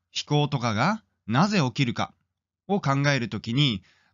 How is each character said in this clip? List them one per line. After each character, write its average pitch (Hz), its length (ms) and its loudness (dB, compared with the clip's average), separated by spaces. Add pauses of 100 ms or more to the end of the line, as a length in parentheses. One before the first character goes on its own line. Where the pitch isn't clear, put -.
(120)
非 - 140 -8
行 147 220 2
と 139 120 -4
か 113 140 -2
が 170 300 0 (240)
な 143 220 2
ぜ 208 100 0
起 131 140 0
き 139 120 0
る 117 80 -2
か - 200 -6 (560)
を 196 100 2
考 139 300 0
え 139 100 2
る 117 80 -4
と 104 140 -8
き 113 120 -8
に、 127 300 2 (300)